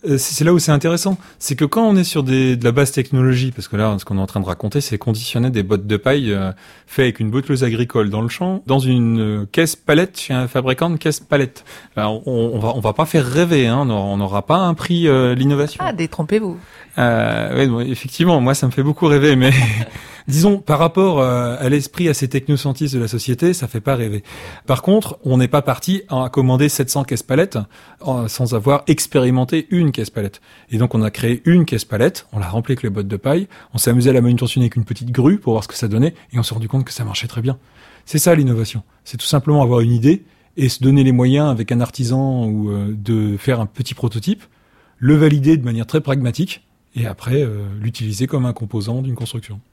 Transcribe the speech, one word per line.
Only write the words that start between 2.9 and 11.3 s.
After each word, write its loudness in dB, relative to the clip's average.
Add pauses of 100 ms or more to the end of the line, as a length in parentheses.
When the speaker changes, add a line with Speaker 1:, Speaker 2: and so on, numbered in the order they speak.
Speaker 1:
technologie, 2
parce -12
que -6
là, 2
ce -8
qu'on -4
est 0
en -2
train -4
de -4
raconter, -4
c'est -6
conditionner -2
des -2
bottes -2
de 0
paille, 0
euh, -2 (340)
faites 0
avec -2
une -2
botteleuse -2
agricole 0
dans -2
le -2
champ, -4
dans 2
une, 2
euh, -2
caisse 0
palette 0
chez -8
un -2
fabricant -2
de -2
caisse -2
palette. -2 (320)